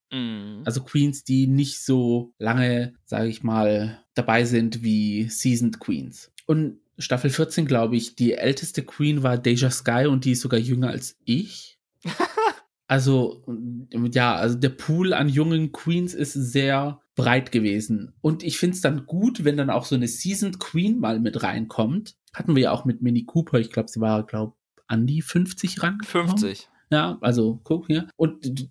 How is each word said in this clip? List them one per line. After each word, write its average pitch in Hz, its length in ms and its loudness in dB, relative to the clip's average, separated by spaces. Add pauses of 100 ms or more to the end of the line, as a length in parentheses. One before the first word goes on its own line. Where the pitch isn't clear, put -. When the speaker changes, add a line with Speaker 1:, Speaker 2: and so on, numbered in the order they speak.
(120)
Speaker 1:
Mhm. 107 540 -8
Speaker 2:
Also 117 180 -4
Queens, 143 400 0
die 131 240 2
nicht 139 320 0
so 120 580 0
lange, 120 560 0 (120)
sag 110 220 -2
ich 110 160 -6
mal, 110 600 0 (100)
dabei 113 300 2
sind 117 400 0
wie 107 460 0
Seasoned 117 500 0
Queens. - 520 -8 (140)
Und 156 340 0 (180)
Staffel 127 320 0
vierzehn, 156 360 0
glaub 120 280 2
ich, 117 220 -2
die 120 180 4
älteste 139 500 -2
Queen 147 400 0
war 123 140 2
Deja 120 340 2
Sky 123 360 0
und 135 180 0
die 127 80 4
ist 123 80 0
sogar 123 180 0
jünger 123 300 0
als - 360 -8
ich. - 540 -4 (240)
Speaker 1:
<laughs> 170 60 -6 (800)
Speaker 2:
Also, 131 580 2 (680)
ja, 123 240 2
also 113 220 0
der 131 100 2
Pool 170 460 0
an 147 160 2
jungen 160 420 2
Queens 175 420 -2
ist - 200 -4
sehr 139 680 0 (160)
breit 127 380 2
gewesen. 107 640 0
Und 160 240 0
ich - 140 -4
find's 180 240 0
dann 143 240 0
gut, 196 400 0
wenn 147 100 4
dann 139 140 0
auch 120 160 0
so 139 100 0
eine 123 140 0
Seasoned 190 500 -4
Queen 208 400 0
mal 113 220 0
mit 117 200 -2
reinkommt. 113 760 -2 (160)
Hatten - 200 0
wir 131 100 6
ja 87 80 2
auch - 120 -2
mit 120 180 -2
Minnie 120 220 2
Cooper. 156 380 0
Ich 110 100 -8
glaub, 113 180 -2
sie 113 120 -6
war, 107 240 2
glaub, 107 320 -6 (300)
an 117 200 2
die 147 140 0
fünfzig - 600 -2
rangekommen. 180 460 -2
Speaker 1:
Fünfzig. 202 400 -2 (260)
Speaker 2:
Ja, 165 280 0
also 117 420 2
guck 165 240 -2
hier. 156 300 0
Und 139 420 -2
d-, 131 120 -10